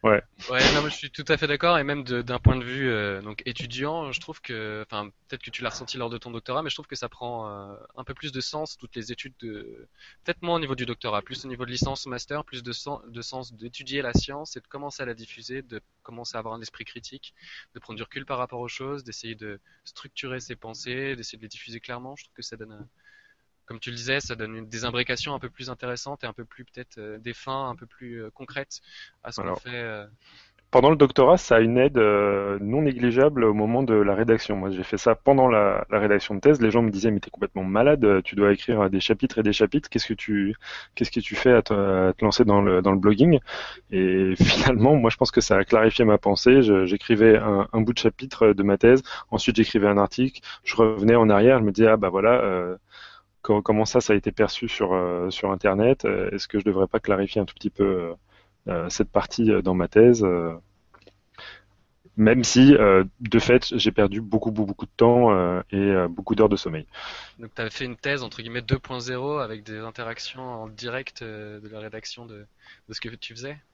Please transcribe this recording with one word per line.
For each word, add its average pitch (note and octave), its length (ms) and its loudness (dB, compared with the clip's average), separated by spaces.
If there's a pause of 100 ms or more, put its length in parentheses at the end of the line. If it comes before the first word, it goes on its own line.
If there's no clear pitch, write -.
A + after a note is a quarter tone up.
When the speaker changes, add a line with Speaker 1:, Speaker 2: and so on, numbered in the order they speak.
Speaker 1:
Ouais. G#2+ 200 2 (280)
Speaker 2:
Ouais, B2+ 100 -2 (140)
non, D3 100 0
mais D3+ 60 -6
je - 40 -12
suis - 160 -16
tout D3+ 160 -14
à D#3 100 0
fait D3 120 -6
d'accord, E3 300 0
et C#3+ 40 -2
même C#3+ 220 -6
de, B2 180 -6
d'un B2 160 -8
point - 160 4
de B2+ 80 -6
vue, B2+ 260 -6
euh, G2+ 340 -6
donc G#2+ 220 -16
étudiant, C3 680 -10
je - 80 -8
trouve - 200 -18
que, G#2+ 460 -12
enfin, G#2 220 -10 (180)
peut-être - 160 -16
que - 80 -18
tu - 120 -12
l'as A#2 80 -6
ressenti - 260 -14
lors A#2+ 140 -10
de A#2+ 80 -14
ton A#2+ 120 -20
doctorat, B2+ 320 -10
mais D3+ 80 -10
je - 60 -10
trouve D3+ 100 -18
que - 80 -16
ça A#2+ 140 -12
prend, A#2 400 -14
euh, G2+ 260 -18 (220)
un C3 80 -18
peu C3 100 -16
plus D3 160 -14
de C3 100 -10
sens, D3+ 360 -12
toutes - 180 -20
les A2+ 160 -14
études B2+ 300 -16
de, A2 480 -18 (340)
peut-être - 200 -10
moins E3+ 140 -2
au E3 40 -2
niveau C3+ 160 -6
du B2 100 -10
doctorat, A2 360 -8
plus B2+ 220 -18
au C3+ 40 -16
niveau B2 160 -12
de A#2+ 60 -14
licence, C3+ 360 -8
master, C#3 380 -12
plus B2+ 180 -18
de A#2+ 100 -14
sen-, C#3+ 360 -14
de A#2 140 -18
sens B2 320 -16
d'étudier B2+ 480 -12
la A#2+ 100 -8
science C#3+ 440 -8
et B2 40 -16
de - 80 -20
commencer C#3+ 340 -14
à B2+ 40 -10
la A#2+ 80 -12
diffuser, A#2 480 -18
de A#2 180 -18 (220)
commencer A#2 340 -16
à A2+ 40 -10
avoir A2 140 -14
un A#2 60 -18
esprit A2 240 -18
critique, - 500 -20 (400)
de - 60 -20
prendre A2 160 -18
du A2+ 60 -14
recul C#3 240 -16
par C3 120 -8
rapport B2 220 -10
aux A#2+ 80 -14
choses, C#3 340 -14
d'essayer A2+ 320 -16
de G#2+ 240 -16 (260)
structurer - 540 -16
ses B2 160 -16
pensées, B2+ 640 -12
d'essayer A2+ 220 -18
de A2 40 -20
les A2 60 -20
diffuser A#2 320 -18
clairement. B2+ 360 -16
Je - 80 -20
trouve - 120 -20
que B2 60 -20
ça A2+ 140 -16
donne A2 160 -20
un, G#2 140 -20 (760)
comme A2+ 160 -18
tu B2 100 -14
le A#2+ 60 -14
disais, C3 240 -6
ça B2 160 -10
donne A2 180 -12
une, A2+ 140 -16
des A2+ 160 -12
imbrications B2 500 -6
un B2+ 60 -12
peu A#2+ 100 -14
plus B2+ 200 -18
intéressantes B2+ 520 -12
et B2 60 -10
un A2 40 -12
peu A#2 120 -16
plus B2 200 -20
peut-être, - 340 -20
euh, G#2+ 200 -16
des A2+ 160 -14
fins C3+ 340 -10
un A#2+ 60 -10
peu A#2 120 -20
plus, A#2 360 -18
euh, G#2+ 80 -16
concrètes - 500 -16 (440)
à A#2+ 80 -14
ce - 80 -12
qu'on G2 80 -8
Speaker 1:
Alors, F2+ 120 -8
Speaker 2:
fait, B2 140 -18
euh. A2 320 -12 (640)
Speaker 1:
pendant C3 200 6
le D#3+ 60 4
doctorat, C#3+ 400 6
ça A#2+ 200 4
a A2+ 40 8
une A#2 160 2
aide, C3 220 2
euh, G2+ 600 2
non A2+ 220 -2
négligeable C3 600 2
au G#2+ 120 4
moment A2+ 280 0
de A#2 120 0
la G2+ 200 4
rédaction. A2+ 400 0
Moi, F#2+ 160 -6
j'ai F#2 140 -6
fait G#2 140 -6
ça A2+ 180 2
pendant C3+ 320 4
la, G2+ 420 2
la G#2+ 80 0
rédaction G2+ 380 0
de F#2+ 40 -6
thèse. C#3+ 200 4
Les A2 100 2
gens A#2 120 2
me A2 80 0
disaient, « G2+ 220 -2
Mais G2+ 60 -2
t'es - 120 -10
complètement G2 340 -8
malade, A#2+ 400 2
euh, G2 180 4
tu - 140 -10
dois G2+ 160 4
écrire, G#2+ 300 0
euh, G2 60 2
des F#2+ 120 0
chapitres - 380 -2
et A2 40 0
des G#2+ 100 2
chapitres. A2 360 0
Qu'est-ce - 180 -4
que A2+ 80 -4
tu, G2+ 400 -4 (400)
qu'est-ce - 160 -4
que - 80 -4
tu G#2+ 160 -8
fais B2+ 180 4
à A2 100 6
te, - 120 -2
à F#2+ 380 2
te - 120 -4
lancer A2 200 2
dans G2+ 180 4
le, F#2 200 2
dans F#2+ 100 2
le G2 60 2
blogging ? » G#2+ 420 4 (500)
Et F#2 460 0
<laughs> - 40 -2
finalement, B2+ 540 4
moi, A#2 160 4
je - 60 -4
pense - 160 0
que - 80 4
ça G#2 160 2
a G2 80 4
clarifié A2+ 400 4
ma G#2 140 4
pensée. B2 440 4
Je, G2 240 4
j'écrivais G#2+ 500 6
un, G#2 360 0
un A2+ 80 0
bout A2 120 0
de A#2 60 -4
chapitre A2+ 540 2
de G2 100 2
ma G2+ 160 2
thèse. B2+ 240 6 (280)
Ensuite, G#2+ 260 -2
j'écrivais G#2+ 320 2
un G2+ 100 4
article. A#2+ 420 -2 (220)
Je - 140 -6
revenais A2 400 4
en A2+ 140 6
arrière. A#2 280 6
Je A2 60 0
me G2+ 80 0
disais, « A2 160 4
Ah, A2 80 6
bah G2+ 140 0
voilà, G#2+ 320 2
euh, F#2 340 -2 (640)
co-, G#2 200 2
comment G#2+ 220 0
ça, B2 160 2
ça - 120 0
a G#2 40 4
été G2+ 160 -2
perçu A2 360 -2
sur, F#2 240 -2
euh, F2+ 380 -2
sur F#2+ 220 -4
Internet ? G#2 520 0
Euh, F#2+ 260 -2
est-ce G2+ 180 -8
que G#2+ 100 -2
je G2 60 -4
devrais F#2+ 240 0
pas A2 120 -2
clarifier G2 400 -2
un F#2+ 40 -2
tout - 100 -12
petit - 160 -8
peu, - 140 -2
euh, F2 300 -2 (540)
euh, F2 200 -4
cette - 220 -4
partie, A2 400 0
euh, G2 120 2
dans F#2 120 0
ma F2 140 -2
thèse, A2+ 360 6
euh ? » F2 280 -2 (1700)
Même A2+ 260 4
si, C3+ 300 8
euh, G2 300 6 (160)
de A#2 180 0
fait, B2 380 2
j'ai G#2+ 160 0
perdu G#2 300 0
beaucoup, A2 280 -2
beaucoup, G#2 180 -4
beaucoup G2+ 180 -10
de - 100 -20
temps, A#2+ 360 6
euh, F2+ 280 0 (100)
et, G2+ 60 -4
euh, G2 320 2
beaucoup F#2+ 260 -6
d'heures G#2+ 140 4
de G2+ 80 2
sommeil. D#2+ 300 -8 (520)
Speaker 2:
Donc, A2+ 160 -18
t'as A2+ 140 -8
fait - 160 -10
une B2 120 -12
thèse, C#3 260 -6
entre A2+ 180 -14
guillemets, A#2 220 -10
deux B2+ 160 -2
point B2+ 220 -12
zéro B2+ 360 -8
avec A2 260 -10
des G#2+ 180 -14
interactions A2+ 600 -14
en A#2+ 260 -14
direct, A#2+ 540 -14
euh, G#2+ 400 -16
de G#2+ 80 -20
la G#2+ 100 -18
rédaction A2 460 -16
de, G#2+ 220 -20 (420)
de A2 60 -16
ce - 80 -14
que A2+ 80 -12
tu A#2 240 -18
faisais ? C#3 240 -16 (160)